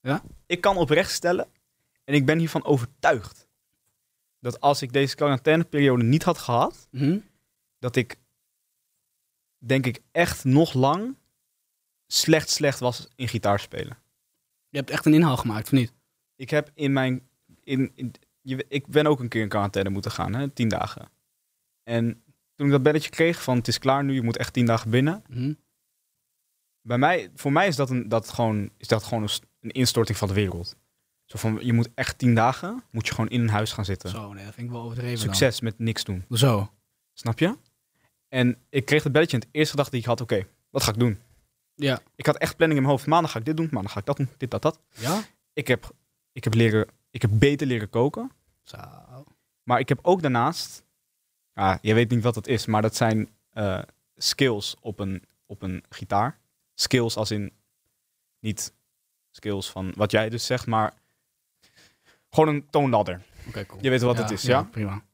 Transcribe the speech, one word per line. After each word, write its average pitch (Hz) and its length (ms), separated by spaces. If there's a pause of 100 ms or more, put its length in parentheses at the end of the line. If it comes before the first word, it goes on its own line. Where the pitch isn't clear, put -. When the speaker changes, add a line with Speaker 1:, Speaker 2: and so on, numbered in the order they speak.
Speaker 1:
Ja? 143 160 (240)
Speaker 2:
Ik 175 140
kan 196 160
oprecht 165 340
stellen, - 380 (560)
en 139 100
ik 143 120
ben 156 120
hiervan 165 260
overtuigd, 127 840 (880)
dat 120 220
als 143 220
ik 123 100
deze 139 240
quarantaineperiode 143 880
niet 131 180
had 170 160
gehad, 131 520
Speaker 1:
Mhm. 143 280 (600)
Speaker 2:
dat 123 180
ik, 120 200 (1400)
denk 131 280
ik, 120 160 (100)
echt - 320
nog 139 300
lang 165 420 (920)
slecht, 156 440
slecht 143 300
was 123 340
in 127 140
gitaar 101 320
spelen. - 380 (680)
Speaker 1:
Je 143 100
hebt 135 120
echt 143 160
een 151 80
inhaal 156 220
gemaakt, 110 300
of - 60
niet? 127 200 (440)
Speaker 2:
Ik 127 140
heb 151 240
in 139 180
mijn, 131 360 (320)
in, 135 340
in, 123 200 (260)
je, 131 280
ik 139 180
ben 151 200
ook 147 140
een 120 80
keer 113 140
in 107 60
quarantaine 98 420
moeten 98 200
gaan, 90 240
hè, 135 160
tien 120 180
dagen. - 420 (720)
En 117 400 (320)
toen 143 120
ik 139 60
dat 139 100
belletje 151 280
kreeg 165 320
van, 127 140
"Het 120 120
is 113 100
klaar 135 260
nu, 139 100
je 131 80
moet 117 140
echt - 160
tien 123 140
dagen 113 240
binnen." 143 380
Speaker 1:
Mhm. 127 260 (1300)
Speaker 2:
Bij 120 180
mij, 143 360
voor - 180
mij 170 140
is 165 100
dat 135 140
een, 123 180
dat 113 200
gewoon, 107 480
is - 120
dat 110 160
gewoon 113 180
een 104 60
st-, - 180 (200)
een 127 140
instorting 117 380
van 104 100
de 95 60
wereld. 92 420 (480)
Zo - 140
van, 110 240
je 120 100
moet 117 220
echt - 240
tien 123 160
dagen, 131 560
moet 113 160
je - 80
gewoon 113 160
in 123 100
een 117 80
huis 107 240
gaan 107 120
zitten. 92 260
Speaker 1:
Zo, 104 220
nee, 98 120
dat 104 100
vind 120 120
ik 120 60
wel 120 100
overdreven 117 440
dan. 95 80
Speaker 2:
Succes 120 260
met 113 180
niks 113 260
doen. 92 260
Speaker 1:
Zo. 113 400 (420)
Speaker 2:
Snap - 260
je? 190 180 (720)
En 123 280 (120)
ik 135 160
kreeg 147 180
het 139 100
belletje 151 240
en 113 140
de - 80
eerste 151 180
dag 139 120
die 127 120
ik 110 60
had, 117 140
oké, 107 260 (240)
wat 135 120
ga 117 100
ik 104 60
doen? 117 200 (560)
Speaker 1:
Ja. 139 260 (140)
Speaker 2:
Ik - 120
had - 100
echt 156 200
planning 160 220
in 131 80
mijn 143 100
hoofd. - 120
Maandag 160 220
ga - 80
ik 110 60
dit 156 120
doen, 165 140
maandag 101 220
ga - 80
ik - 60
dat 143 100
doen, 135 200
dit, 127 140
dat, - 120
dat. - 180 (100)
Speaker 1:
Ja? 147 320 (300)
Speaker 2:
Ik - 160
heb, 123 220 (420)
ik - 120
heb 110 100
leren, 110 340 (220)
ik - 120
heb 110 100
beter 143 340
leren 113 240
koken. 147 400 (320)
Speaker 1:
Zo. - 140 (840)
Speaker 2:
Maar 123 160
ik 127 100
heb 139 140
ook 180 200
daarnaast, 135 640 (680)
ah, 95 280
je 107 140
weet 113 160
niet 120 120
wat 120 120
het 110 120
is, 120 200
maar 107 160
dat 110 140
zijn, 110 320 (240)
eh, 98 300 (340)
skills - 640
op 110 180
een, 95 240 (240)
op - 160
een 92 260
gitaar. 104 500 (360)
Skills 117 420
als 110 140
in 104 220 (880)
niet - 320 (640)
skills 101 340
van 95 260
wat - 140
jij 110 180
dus 113 180
zegt, 127 200
maar 110 260 (1400)
gewoon 156 240
een 143 160
toonladder. 104 520 (260)
Speaker 1:
Oké, 104 180
cool. 98 160
Speaker 2:
Je 131 80
weet 127 120
wat 123 140
Speaker 1:
Ja, 120 60
Speaker 2:
het 107 80
is, 101 120
Speaker 1:
ja, 123 160
Speaker 2:
ja? 143 40
Speaker 1:
prima. 101 400 (100)